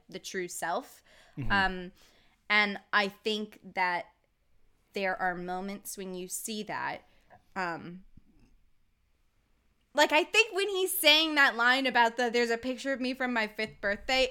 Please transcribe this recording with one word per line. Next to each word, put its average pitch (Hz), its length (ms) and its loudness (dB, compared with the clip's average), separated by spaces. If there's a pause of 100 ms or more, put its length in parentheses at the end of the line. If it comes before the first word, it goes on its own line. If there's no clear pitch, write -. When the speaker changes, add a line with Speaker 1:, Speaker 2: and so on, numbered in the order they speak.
Speaker 1:
the 180 100 -14
true 180 300 -8
self. 175 540 -6 (360)
Speaker 2:
Mm-hmm. - 140 -2
Speaker 1:
Um, 185 400 0 (580)
and 208 280 2 (140)
I 208 160 2
think 214 520 -6 (140)
that 180 320 -2 (840)
there 190 280 -4
are 185 140 -2
moments 185 600 -8
when 190 180 -10
you 185 140 -10
see 214 360 -8
that, 143 380 -8 (520)
um, 175 460 -6 (1900)
like, 294 180 4
I 311 120 4
think 440 300 2
when 392 140 0
he's 370 280 -2
saying 311 400 4
that 269 200 6
line 254 300 4
about 233 320 4
the, 247 120 2
"There's 240 200 2
a 233 80 0
picture 254 340 -4
of 262 80 -4
me 254 140 -4
from 254 180 -4
my 226 140 0
fifth 220 340 -8
birthday," 254 500 0